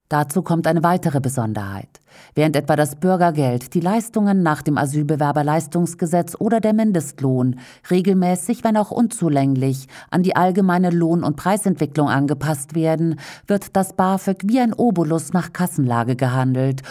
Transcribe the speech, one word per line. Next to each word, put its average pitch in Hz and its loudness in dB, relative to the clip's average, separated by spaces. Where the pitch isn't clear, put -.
Dazu 151 0
kommt 165 0
eine 160 2
weitere 170 2
Besonderheit. 107 -6
Während 151 2
etwa 143 0
das 147 0
Bürgergeld, 160 0
die 175 0
Leistungen 202 0
nach 156 0
dem 147 0
Asylbewerberleistungsgesetz 151 0
oder 226 2
der 214 0
Mindestlohn 135 0
regelmäßig, 185 0
wenn 220 2
auch 208 0
unzulänglich, 135 0
an 180 2
die 180 0
allgemeine 180 2
Lohn- 170 2
und 147 -2
Preisentwicklung 156 0
angepasst 143 -2
werden, 160 0
wird - -2
das 190 0
bafög 190 0
wie 226 2
ein 240 2
Obolus 165 0
nach 170 -2
Kassenlage 127 0
gehandelt 131 0